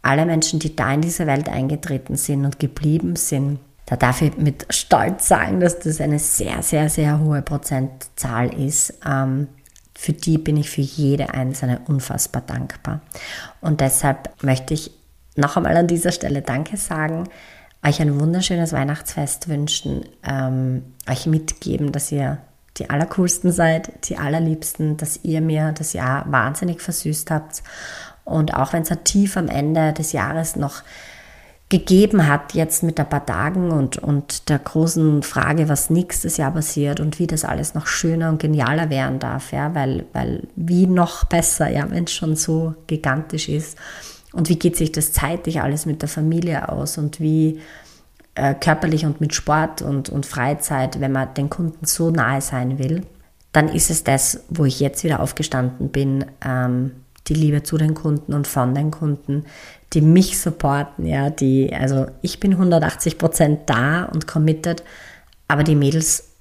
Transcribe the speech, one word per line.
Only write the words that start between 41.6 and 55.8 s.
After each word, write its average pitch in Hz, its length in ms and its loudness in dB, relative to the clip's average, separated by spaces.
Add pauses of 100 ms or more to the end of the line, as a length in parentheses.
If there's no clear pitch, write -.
ja, 143 220 0
wenn's 170 240 -2
schon 156 240 -2
so 160 360 0 (140)
gigantisch 156 600 -4
ist. 151 280 -4 (540)
Und 175 160 0
wie 165 100 4
geht 170 200 2
sich 156 160 0
das 151 180 -2
zeitlich 160 480 -2
alles 143 260 -2
mit 156 160 -2
der 156 60 -4
Familie 160 640 0
aus 143 280 -4
und 151 220 -4
wie, 156 400 2 (760)
äh, 135 180 2
körperlich 156 520 0
und 147 140 -2
mit 151 160 0
Sport 156 460 0
und, 139 260 -4
und 143 180 -4
Freizeit, 139 760 -2
wenn 135 100 0
man 131 220 -2
den 143 160 -2
Kunden 160 360 -4
so 165 260 0
nahe 135 280 2
sein 135 400 -2
will, 160 260 -2 (460)
dann 156 160 4
ist 156 220 0
es 160 160 -2
das, - 420 2
wo 160 160 0
ich 131 160 2
jetzt 139 240 0
wieder 156 160 0
aufgestanden 127 680 -2